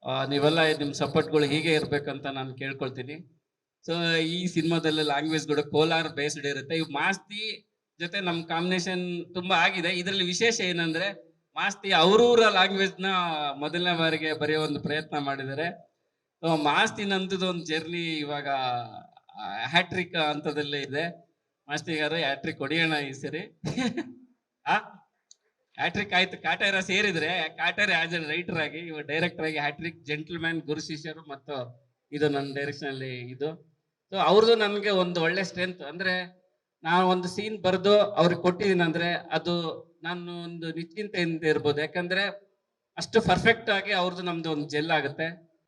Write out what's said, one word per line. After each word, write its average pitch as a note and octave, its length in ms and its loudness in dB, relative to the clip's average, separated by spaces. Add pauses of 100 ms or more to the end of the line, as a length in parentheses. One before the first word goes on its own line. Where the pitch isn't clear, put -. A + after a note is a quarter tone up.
ಆ, C3 200 -2
ನೀವೆಲ್ಲ D3+ 520 4
ನಿಮ್ C#3+ 160 -2
ಸಪೋರ್ಟ್‌ಗಳು D3+ 520 2
ಹೀಗೆ D3+ 280 2
ಇರ್ಬೇಕಂತ C#3+ 520 -2
ನಾನು C3+ 300 -6
ಕೇಳ್ಕೊಳ್ತೀನಿ. C3+ 580 -8 (720)
So, E3 320 0
ಈ E3+ 280 -2
ಸಿನಿಮಾದಲ್ಲಿ D#3+ 560 2
ಲ್ಯಾಂಗ್ವೇಜ್ D3+ 440 0
ಕೂಡ D3 120 2
ಕೋಲಾರ D#3+ 480 2
ಬೇಸ್ಡ್ C#3+ 380 -4
ಇರುತ್ತೆ. C#3 300 -4
ಇವ್ D#3+ 140 -2
ಮಾಸ್ತಿ G3 800 -4 (280)
ಜೊತೆ E3+ 200 -6
ನಮ್ E3+ 240 -2
ಕಾಂಬಿನೇಷನ್ F3+ 920 -2
ತುಂಬಾ F3+ 220 0
ಆಗಿದೆ. F3+ 340 2
ಇದ್ರಲ್ಲಿ F#3 360 -2
ವಿಶೇಷ F3+ 360 2
ಏನಂದ್ರೆ, E3+ 520 0 (420)
ಮಾಸ್ತಿ G3 360 -2
ಅವ್ರೂರ A3 480 8 (100)
ಲ್ಯಾಂಗ್ವೇಜ್ F#3+ 520 2
ನ F#3+ 40 -4 (500)
ಮೊದಲನೇ E3+ 420 -2
ಬಾರಿಗೆ D#3 360 2
ಬರೆಯೋ D#3 280 0
ಒಂದು D3 180 0
ಪ್ರಯತ್ನ D#3 380 -4
ಮಾಡಿದ್ದಾರೆ. C#3 800 -6 (460)
So, E3 200 2
ಮಾಸ್ತಿ F#3 400 2
ನಂತದ್ದು F#3+ 460 0
ಒಂದು F3 160 -4
ಜರ್ನಿ D#3+ 520 -4
ಇವಾಗ, C#3+ 320 -4
ಆ, A#2+ 1160 -6
ಹ್ಯಾಟ್ರಿಕ್ F3 500 0
ಹಂತದಲ್ಲೇ D3 680 -2
ಇದೆ. D#3 500 -6 (360)
ಮಾಸ್ತಿಗಾರ D3+ 480 -2
ಹ್ಯಾಟ್ರಿಕ್ D#3 440 -2
ಹೊಡಿಯೋಣ D#3+ 340 0 (160)
ಈ - 20 -10
ಸರಿ. C#3+ 520 -10
<laughs> - 760 -6 (280)
ಆ? E3+ 80 2 (1000)
ಹ್ಯಾಟ್ರಿಕ್ F3 360 -4
ಆಯ್ತು, F3+ 300 0
ಕಾಟೇರ F#3+ 360 0
ಸೇರಿದ್ರೆ, F3+ 680 0
ಕಾಟೇರ F3 400 0
as E3 260 0
a E3 120 -4
ರೈಟರ್ E3+ 300 -4
ಆಗಿ, D3 200 -4
ಇವಾಗ E3 240 -10
ಡೈರೆಕ್ಟರ್ E3 440 -2
ಆಗಿ D#3 120 -2
ಹ್ಯಾಟ್ರಿಕ್, D3 480 -6
ಜೆಂಟಲ್‌ಮ್ಯಾನ್, D#3+ 560 -4
ಗುರು D3+ 200 -6
ಶಿಷ್ಯರು D#3 480 -10
ಮತ್ತು C3 600 -10 (220)
ಇದು D3 180 4
ನನ್ನ C#3 260 -2
ಡೈರೆಕ್ಷನ್ C#3+ 320 -6
ಅಲ್ಲಿ C3 320 -8
ಇದು. B2+ 580 -8 (340)
So, F#3+ 60 -4
ಅವ್ರದ್ದು G#3 380 8
ನನ್ಗೆ G#3 340 0
ಒಂದು F3+ 320 2
ಒಳ್ಳೆ F3+ 220 0
ಸ್ಟ್ರೆಂತ್. F3+ 380 -6
ಅಂದ್ರೆ, F3+ 600 -4 (420)
ನಾನು F3+ 240 4
ಒಂದು F#3 200 2
ಸೀನ್ G#3 340 -6
ಬರ್ದು F#3 380 6
ಅವ್ರಿಗೆ F3 420 4
ಕೊಟ್ಟಿದ್ದೀನಿ F3+ 420 4
ಅಂದ್ರೆ, E3+ 300 0
ಅದು D#3+ 380 -2 (520)
ನಾನು F3 400 -8
ಒಂದು E3 300 -8
ನಿಶ್ಚಿಂತೆಯಿಂದ E3+ 680 -4
ಇರ್ಬೋದು. D3 380 2
ಯಾಕಂದ್ರೆ, F3 400 -2 (760)
ಅಷ್ಟು A3 240 2
ಪರ್ಫೆಕ್ಟ್ A3+ 480 4
ಆಗಿ G3 220 2
ಅವ್ರದ್ದು F3+ 320 0
ನಮ್ದು E3 280 -4
ಒಂದು D3 180 -4
ಜೆಲ್ D3+ 220 0
ಆಗುತ್ತೆ. D#3 600 -2 (160)